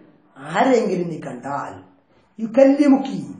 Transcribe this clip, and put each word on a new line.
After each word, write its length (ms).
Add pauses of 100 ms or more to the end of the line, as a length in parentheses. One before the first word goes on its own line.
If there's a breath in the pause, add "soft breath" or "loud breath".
(380)
ആരെങ്കിലും 720
നീ 100
കണ്ടാൽ, 640 (580)
യുകല്ലിമുക്കി, 1000